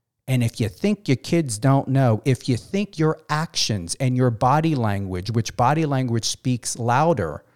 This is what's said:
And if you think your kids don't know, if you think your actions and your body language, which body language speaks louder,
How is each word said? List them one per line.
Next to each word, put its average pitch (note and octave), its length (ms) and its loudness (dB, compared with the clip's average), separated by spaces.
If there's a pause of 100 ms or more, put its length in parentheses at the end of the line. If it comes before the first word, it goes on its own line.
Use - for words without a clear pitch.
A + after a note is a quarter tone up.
(260)
And B2+ 160 2
if A2+ 180 -2
you G#2 80 0
think - 400 -4
your C3 80 4
kids C#3+ 420 -2
don't C3+ 300 2
know, B2+ 380 2
if B2+ 200 0
you B2 120 0
think G3+ 400 -6
your D#3 320 0
actions A#2+ 680 -4
and B2+ 160 0
your B2+ 140 4
body D3 440 2
language, G2+ 560 -2
which A2+ 260 -2
body D3 300 2
language B2+ 380 -2
speaks - 520 -4
louder, A#2+ 680 0 (120)